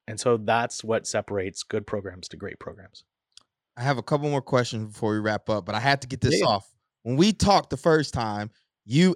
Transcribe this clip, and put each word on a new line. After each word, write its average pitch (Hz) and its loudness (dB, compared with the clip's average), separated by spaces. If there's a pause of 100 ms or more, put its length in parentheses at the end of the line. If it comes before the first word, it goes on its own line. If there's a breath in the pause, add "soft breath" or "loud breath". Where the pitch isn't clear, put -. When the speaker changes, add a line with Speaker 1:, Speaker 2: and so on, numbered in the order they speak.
Speaker 1:
and 107 -10
so 120 2
that's 113 -2
what 110 -2
separates 101 -6
good 107 -6
programs 95 -8
to - -14
great 90 -12
programs. - -18 (720)
Speaker 2:
I 123 -8
have 135 2
a 110 -6
couple 147 0
more 139 0
questions 117 -2
before 107 -2
we 107 0
wrap 107 -2
up, 101 -2
but 104 -6
I 107 -2
had 139 2
to 127 -14
get 131 -10
this 131 2
Speaker 1:
Yeah, 185 2
yeah. - -
Speaker 2:
off. 101 -2 (300)
When 123 -2
we 196 6
talked 190 4
the 135 -4
first 156 2
time, 107 -4 (360)
you 170 6